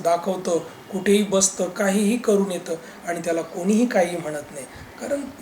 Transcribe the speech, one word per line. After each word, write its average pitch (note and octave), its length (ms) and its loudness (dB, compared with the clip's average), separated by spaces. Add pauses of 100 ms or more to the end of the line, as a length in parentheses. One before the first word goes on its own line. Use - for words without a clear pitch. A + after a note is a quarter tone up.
दाखवतं, F3 540 0 (340)
कुठेही G3+ 320 4
बसतं, F#3+ 460 2
काहीही G#3 480 2
करून G3+ 340 2
येतं E3+ 240 -6 (320)
आणि E3+ 180 -4
त्याला E3 160 0
कोणीही G3+ 440 2
काही F3 320 2
म्हणत D3+ 340 -6
नाही, C3+ 140 -12 (360)
कारण C#4+ 200 -2 (200)